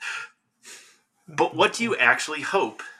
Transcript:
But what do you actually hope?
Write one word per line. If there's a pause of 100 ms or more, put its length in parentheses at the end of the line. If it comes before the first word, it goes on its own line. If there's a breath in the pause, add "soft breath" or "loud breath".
(1300 loud breath)
But
what
do
you
actually
hope? (180)